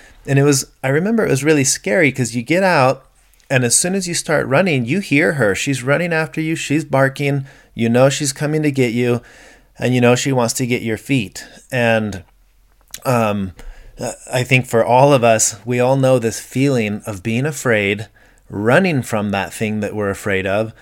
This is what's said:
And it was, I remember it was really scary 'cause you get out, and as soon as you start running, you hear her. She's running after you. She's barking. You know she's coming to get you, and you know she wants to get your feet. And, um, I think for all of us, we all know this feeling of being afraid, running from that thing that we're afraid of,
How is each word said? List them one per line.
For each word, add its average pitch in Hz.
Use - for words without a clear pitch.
And 139
it 139
was, 143
I 131
remember 190
it 147
was 135
really 151
scary 160
'cause 117
you 123
get 165
out, 165
and 127
as 120
soon 180
as 190
you 170
start 147
running, 143
you 147
hear 170
her. 107
She's 135
running 147
after 160
you. 160
She's 156
barking. 135
You 113
know 123
she's 139
coming 151
to 147
get 131
you, 120
and 123
you 127
know 123
she 135
wants 117
to 131
get 117
your 110
feet. 113
And, 110
um, 104
I 127
think 127
for 113
all 131
of 127
us, 113
we 123
all 127
know 131
this 113
feeling 120
of 98
being 120
afraid, 110
running 131
from 104
that 98
thing 107
that 98
we're 104
afraid 95
of, 110